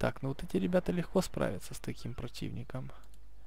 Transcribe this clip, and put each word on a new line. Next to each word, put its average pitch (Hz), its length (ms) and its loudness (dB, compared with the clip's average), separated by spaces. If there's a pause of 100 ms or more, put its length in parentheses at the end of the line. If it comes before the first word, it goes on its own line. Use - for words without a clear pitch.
так, 123 220 2
ну 135 80 2
вот 139 120 -2
эти 175 140 0
ребята 180 340 4
легко 180 320 4
справятся - 500 0
с - 60 -4
таким - 360 -4
противником. 120 760 -4 (560)